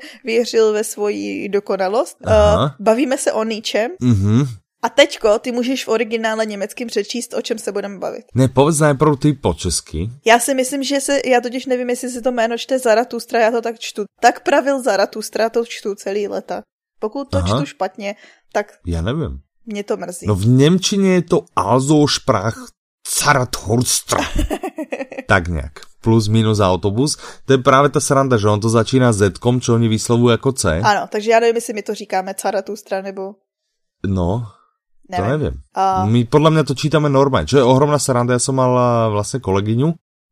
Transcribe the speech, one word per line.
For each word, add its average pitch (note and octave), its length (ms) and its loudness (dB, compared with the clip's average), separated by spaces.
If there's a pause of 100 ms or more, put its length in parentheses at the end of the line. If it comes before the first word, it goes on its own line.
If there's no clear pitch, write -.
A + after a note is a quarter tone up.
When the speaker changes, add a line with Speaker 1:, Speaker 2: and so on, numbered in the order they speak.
(240)
Speaker 1:
věřil A3+ 500 0
ve G#3+ 100 -2
svoji G#3 680 -6
dokonalost. G3+ 760 -2
Speaker 2:
Aha. G#3 480 4
Speaker 1:
Eh, - 80 -14
bavíme B3 380 2
se - 180 -2
o A3 80 0
Nietzschem. A3+ 480 -4 (100)
Speaker 2:
Mhm. A2+ 440 2 (380)
Speaker 1:
A A#3 60 -2
teďko A3+ 500 2
ty A3 120 -6
můžeš B3 340 -4
v - 20 -18
originále A3 580 -2
německým G#3+ 420 -8
přečíst, A3+ 460 -6
o G#3+ 80 -6
čem A3+ 180 -6
se G#3+ 120 -8
budeme G3 280 -8
bavit. - 260 -10 (100)
Speaker 2:
Ne, B2+ 120 4
povedz C#3+ 320 2
najprv D3 400 4
ty D3 140 2
po G#2+ 200 -2
česky. E2 560 -6 (160)
Speaker 1:
Já A3+ 140 6
si C4+ 160 -2
myslím, C4 280 -2
že C#4 180 -2
se, C#4+ 240 0
já B3 160 2
totiž B3 240 -6
nevím, B3 240 -2
jestli B3 200 -6
se B3 120 -10
to B3+ 100 -2
jméno A#3 260 -2
čte C4 220 -2
Zaratustra, A#3 600 0
já A3+ 120 4
to A#3 100 -2
tak A3+ 180 -6
čtu. - 240 -10 (180)
Tak B3 220 2
pravil C4 380 0
Zaratustra, A3 680 -2
to A#3 180 -2
čtu - 280 -8
celý G3+ 320 -6
léta. F#3+ 340 -8 (380)
Pokud C4+ 300 -8
to - 80 -2
Speaker 2:
Aha. E2+ 100 -2
Speaker 1:
čtu G#3 180 -2
špatně, G3 500 -8 (380)
tak G#3 180 -4 (160)
Speaker 2:
Já E2+ 140 -4
nevím. G2+ 380 -6 (260)
Speaker 1:
mě G#3 180 -8
to G#3 140 -4
mrzí. F3 300 -12
Speaker 2:
No G#2+ 80 2
v F#2 120 0
němčině F#3 680 4
je F3+ 80 2
to E3+ 240 0 (100)
Also C3+ 520 2
sprach A2+ 500 -2 (680)
Zarathustra. - 1000 0
Speaker 1:
<laughs> - 60 -10 (960)
Speaker 2:
Tak F#3+ 200 2
nějak. D2 240 -6 (300)
Plus A2+ 260 2
minus A2 320 2
autobus. G2+ 580 0 (280)
To C3+ 80 4
je C3+ 40 6
právě C3+ 320 4
ta D3 100 -2
sranda, C3+ 380 2
že G2+ 120 0
on G#2 100 2
to A2 100 -2
začíná A#2 440 4
Z-kom, G#2 480 2
čo A#2+ 140 2
oni A#2 120 2
vyslovují A#2 440 2
jako A#2 200 0
C. E2+ 320 0
Speaker 1:
Ano, G3+ 280 2
takže G#3+ 200 -2
já A3+ 80 6
nevím, A#3 160 2
jestli A#3 180 -6
my G#3 100 -8
to G#3+ 120 -8
říkáme G3 480 -6
Zaratustra, G3 580 -6
nebo G3 300 -10 (760)
Speaker 2:
No, F#2+ 360 0 (720)
to F3+ 60 -2
Speaker 1:
nevím. D#3 180 0
Speaker 2:
nevím. D#2 200 -4 (160)
Speaker 1:
A F#3+ 300 0
Speaker 2:
My A#2 200 2
podle D3+ 260 4
mě D#3 120 4
to C#3 120 -4
čítáme D3 340 0
normálně, C3+ 380 2
čo C3 100 2
je C3+ 60 6
ohromná C3+ 360 4
sranda. B2 340 0
Já B2 60 0
jsem C3 160 -2
mal, B2+ 240 2
eh, A#2 320 2
vlastně G#2 280 -4
kolegyňu, A2+ 540 0 (380)